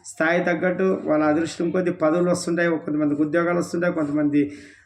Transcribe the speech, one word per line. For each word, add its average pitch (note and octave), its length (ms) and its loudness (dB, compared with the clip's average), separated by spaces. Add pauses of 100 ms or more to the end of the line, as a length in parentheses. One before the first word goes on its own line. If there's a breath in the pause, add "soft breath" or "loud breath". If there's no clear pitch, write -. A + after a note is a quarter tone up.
స్థాయి E3+ 380 0
తగ్గట్టు F3+ 600 0
వాళ్ళ D3+ 220 2
అదృష్టం D#3+ 460 0
కొద్ది F3 200 0
పదవులు F3 400 2
వస్తుంటాయి, E3+ 380 0
కొంతమందికి D3+ 520 0
ఉద్యోగాలు E3+ 360 0
వస్తుంటాయి, F3 360 -2
కొంతమంది D3 580 0 (340 loud breath)